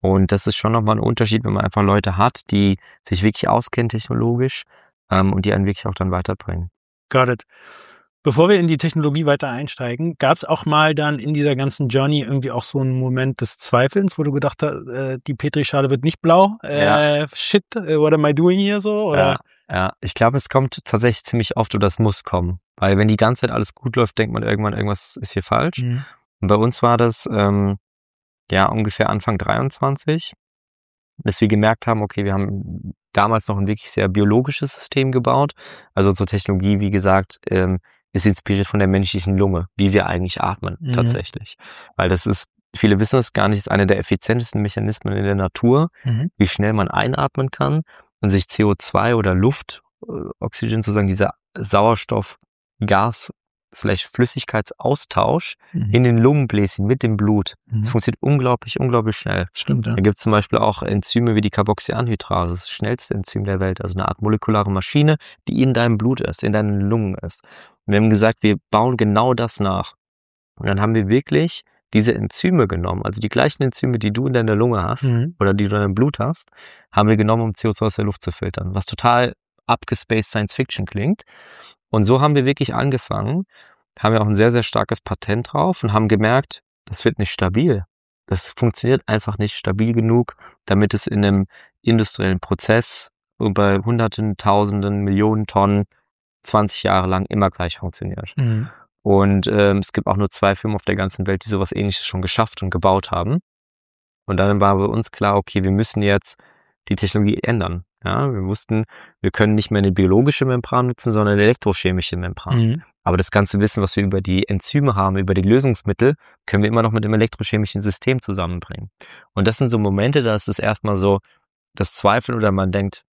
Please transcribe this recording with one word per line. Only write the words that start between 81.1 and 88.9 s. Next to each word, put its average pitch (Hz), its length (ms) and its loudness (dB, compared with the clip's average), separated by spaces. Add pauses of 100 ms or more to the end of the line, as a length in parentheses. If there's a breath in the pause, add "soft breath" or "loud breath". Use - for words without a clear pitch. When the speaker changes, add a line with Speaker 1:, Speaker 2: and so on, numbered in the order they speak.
Speaker 1:
Und 107 160 2
so 123 160 4
haben 151 160 2
wir 131 80 2
wirklich 139 300 0
angefangen, 131 720 -2 (520 soft breath)
haben 107 140 2
wir 113 80 4
auch 104 60 2
ein 107 80 2
sehr, 110 180 6
sehr 120 100 2
starkes 107 380 -2
Patent - 520 -6
drauf 160 300 0
und 104 100 -2
haben 110 140 2
gemerkt, 110 560 0 (220)
das - 200 -10
wird - 140 2
nicht 101 140 -2
stabil. 101 520 0 (420)
Das - 300 -4
funktioniert 120 500 0